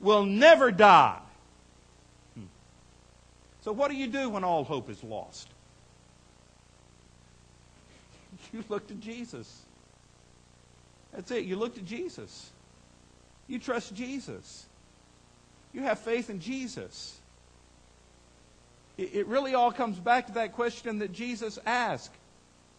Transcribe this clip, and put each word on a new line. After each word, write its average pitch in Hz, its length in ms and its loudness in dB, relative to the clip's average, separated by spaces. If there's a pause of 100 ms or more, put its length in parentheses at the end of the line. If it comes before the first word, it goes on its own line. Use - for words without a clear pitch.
will 202 240 4
never 262 440 8
die." 170 500 8 (1160)
Hmm. 104 100 -14 (1160)
So 220 100 -8
what 277 180 0
do 294 60 -4
you 269 120 -4
do 262 220 -2
when 202 140 -4
all 170 220 0
hope 123 240 -6
is 104 140 -14
lost? 107 500 -12
<laughs> - 40 -20 (3000)
You 220 180 -12
look 208 180 -6
to 214 80 -16
Jesus. 220 680 -14 (1500)
That's 208 180 -12
it. 240 140 -4
You 185 100 -6
look 233 200 -6
to 226 60 -16
Jesus. 202 680 -14 (1000)
You 247 120 -8
trust 226 360 -6
Jesus. 240 720 -12 (1080)
You 262 100 -8
have 220 160 0
faith 233 300 -4
in 202 100 -10
Jesus. 220 800 -10 (1800)
It, 190 180 -8
it 202 120 -2
really 262 280 -2
all 240 160 4
comes 220 260 -4
back 233 300 0
to 202 60 -16
that 226 200 -4
question 233 460 -6
that 196 140 -6
Jesus 226 520 -10
asked. 220 480 -2 (640)